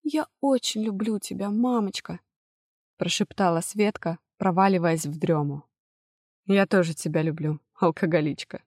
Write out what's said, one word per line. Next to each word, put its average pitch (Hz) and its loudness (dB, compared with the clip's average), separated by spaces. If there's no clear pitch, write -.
«Я 302 -2
очень 254 0
люблю 214 -2
тебя, 196 -6
мамочка», 214 -2
прошептала 175 0
Светка, 202 -2
проваливаясь 175 2
в 151 -8
дрему. 147 0
«Я 196 4
тоже 170 2
тебя 160 -2
люблю, 156 -2
алкоголичка». 156 0